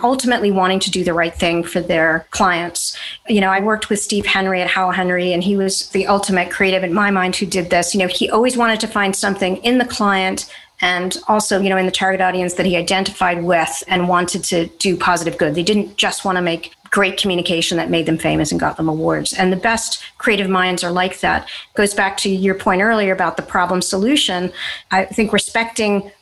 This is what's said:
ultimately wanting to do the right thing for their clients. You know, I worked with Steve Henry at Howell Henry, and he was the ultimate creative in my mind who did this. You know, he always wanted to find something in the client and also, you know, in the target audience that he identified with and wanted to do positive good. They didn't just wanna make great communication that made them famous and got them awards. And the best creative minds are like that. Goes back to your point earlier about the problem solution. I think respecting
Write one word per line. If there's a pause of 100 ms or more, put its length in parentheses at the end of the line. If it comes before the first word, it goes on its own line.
ultimately
wanting
to
do
the
right
thing
for
their
clients. (340)
You
know,
I
worked
with
Steve
Henry
at
Howell
Henry,
and
he
was
the
ultimate
creative
in
my
mind
who
did
this.
You
know,
he
always
wanted
to
find
something
in
the
client (300)
and (120)
also,
you
know,
in
the
target
audience
that
he
identified
with
and
wanted
to (120)
do
positive
good.
They
didn't
just
wanna
make (160)
great
communication
that
made
them
famous
and
got
them
awards.
And
the
best (140)
creative
minds
are
like
that. (280)
Goes
back
to
your
point
earlier
about
the
problem
solution. (400)
I
think
respecting (120)